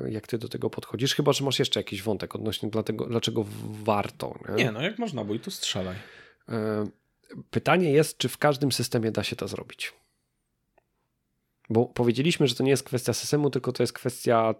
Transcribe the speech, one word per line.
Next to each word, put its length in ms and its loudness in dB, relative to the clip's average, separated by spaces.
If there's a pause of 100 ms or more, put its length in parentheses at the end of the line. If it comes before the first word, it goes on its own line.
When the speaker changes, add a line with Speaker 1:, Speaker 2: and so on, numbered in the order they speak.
Speaker 1:
jak 180 -6
ty 100 -2
do 120 -8
tego 200 -2
podchodzisz, 460 -2
chyba 180 4
że 120 -2
masz 140 2
jeszcze 200 2
jakiś 240 -6
wątek 320 -4
odnośnie 340 -4
dlatego, 360 -2
dlaczego 380 0
w-, 400 -10
warto, 560 -2 (100)
nie? 140 2
Speaker 2:
Nie, 80 2
no 100 -4
jak 180 -2
można, 240 -4
bo 100 -4
i 60 -2
tu 120 -10
strzelaj. 440 -4 (540)
Speaker 1:
E, 360 -2 (640)
pytanie 400 4
jest, 260 4
czy 120 0
w 80 -12
każdym 340 2
systemie 400 0
da 120 0
się 120 -4
to 120 -4
zrobić? 460 -8 (1800)
Bo 160 4
powiedzieliśmy, 640 2
że 80 0
to 80 0
nie 80 6
jest 120 4
kwestia 300 0
systemu, 360 2
tylko 220 -2
to 120 0
jest 100 0
kwestia 680 2